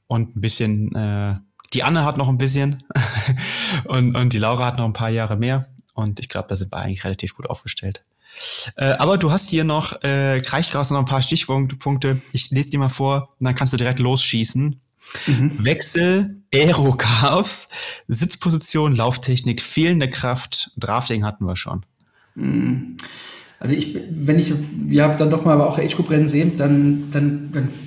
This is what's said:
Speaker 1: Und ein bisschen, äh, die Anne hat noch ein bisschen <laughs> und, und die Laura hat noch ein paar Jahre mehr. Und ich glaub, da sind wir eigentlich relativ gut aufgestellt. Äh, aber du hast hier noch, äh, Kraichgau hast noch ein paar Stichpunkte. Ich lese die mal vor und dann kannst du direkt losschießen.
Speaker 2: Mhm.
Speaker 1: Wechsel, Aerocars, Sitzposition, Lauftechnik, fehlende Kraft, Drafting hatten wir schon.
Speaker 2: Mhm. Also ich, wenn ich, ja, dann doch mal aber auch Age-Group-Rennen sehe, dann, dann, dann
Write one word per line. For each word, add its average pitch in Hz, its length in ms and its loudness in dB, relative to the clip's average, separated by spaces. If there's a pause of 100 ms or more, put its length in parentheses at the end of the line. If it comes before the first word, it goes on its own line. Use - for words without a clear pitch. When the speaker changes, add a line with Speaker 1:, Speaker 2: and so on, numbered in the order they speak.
Speaker 1:
Und 117 300 -2
ein 101 40 -6
bisschen, 107 540 -2
äh, 104 400 -2 (380)
die 127 100 0
Anne 156 220 2
hat 147 120 0
noch 139 120 0
ein 131 100 2
bisschen 139 460 0 (500)
<laughs> 185 500 -4
und, 123 300 0
und 123 180 2
die 113 60 -2
Laura 120 280 0
hat 123 120 -2
noch 120 60 0
ein 110 80 0
paar 113 180 -4
Jahre 113 260 -2
mehr. 131 300 0 (260)
Und 107 280 -4
ich - 100 -12
glaub, 95 180 -6
da 98 80 -4
sind 95 160 -6
wir 85 60 -8
eigentlich 95 260 -6
relativ 95 300 -6
gut - 160 -10
aufgestellt. - 520 -10 (720)
Äh, 135 160 2
aber 170 260 2
du 170 120 2
hast 180 200 0
hier 160 140 2
noch, 151 380 -2
äh, 139 380 0
Kraichgau 139 380 -2
hast 143 140 0
noch 139 80 2
ein 135 40 2
paar 135 160 0
Stichpunkte. 135 1000 0 (100)
Ich - 180 -2
lese 139 200 0
die 147 80 0
mal 135 100 2
vor 135 400 0 (100)
und 131 60 -4
dann 127 100 2
kannst 127 200 0
du - 20 2
direkt 123 220 0
losschießen. 127 840 0 (460)
Speaker 2:
Mhm. 139 380 2
Speaker 1:
Wechsel, 180 720 2 (180)
Aerocars, 139 1120 4 (400)
Sitzposition, 156 840 0
Lauftechnik, 123 680 0
fehlende 160 480 2
Kraft, - 680 -4
Drafting 110 480 -2
hatten 104 200 -4
wir 90 120 -2
schon. - 280 -8 (500)
Speaker 2:
Mhm. - 640 -2 (600)
Also 135 160 -2
ich, - 240 -4 (120)
wenn 156 280 2
ich, 151 160 2 (340)
ja, 147 260 4
dann 156 140 2
doch 160 160 2
mal 165 80 6
aber 147 160 6
auch - 100 -2
Age-Group-Rennen 151 500 2
sehe, 147 180 2
dann, 143 640 2
dann, 147 420 0
dann 131 160 0 (180)